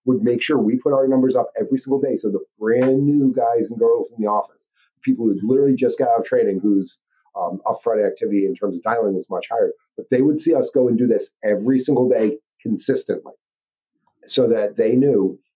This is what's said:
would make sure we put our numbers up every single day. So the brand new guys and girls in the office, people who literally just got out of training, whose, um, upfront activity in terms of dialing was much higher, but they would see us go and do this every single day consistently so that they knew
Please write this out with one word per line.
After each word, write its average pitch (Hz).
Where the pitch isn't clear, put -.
would 123
make 120
sure 147
we 113
put 143
our 135
numbers 131
up 120
every 131
single 135
day. 131
So 107
the 95
brand 127
new 143
guys 117
and 113
girls 113
in 113
the 104
office, -
people 117
who 95
literally 135
just 120
got -
out 117
of 117
training, 113
whose, 98
um, 90
upfront 110
activity 101
in 92
terms 95
of 85
dialing 110
was 92
much 90
higher, 113
but -
they 127
would 151
see 165
us 127
go 127
and 117
do 123
this 107
every 107
single 127
day 110
consistently -
so -
that 107
they 123
knew 123